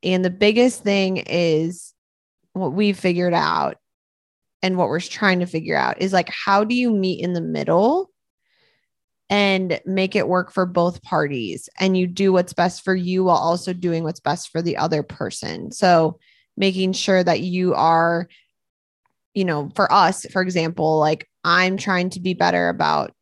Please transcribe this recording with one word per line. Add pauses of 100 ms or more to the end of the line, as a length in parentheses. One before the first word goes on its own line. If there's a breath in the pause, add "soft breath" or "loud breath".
And
the
biggest
thing
is (580)
what
we've
figured
out (840)
and
what
we're
trying
to
figure
out
is,
like,
how
do
you
meet
in
the
middle (1200)
and
make
it
work
for
both
parties? (100)
And
you
do
what's
best
for
you
while
also
doing
what's
best
for
the
other
person.
So (380 soft breath)
making
sure
that
you
are, (1040 soft breath)
you
know,
for
us,
for
example,
like, (140)
I'm
trying
to
be
better
about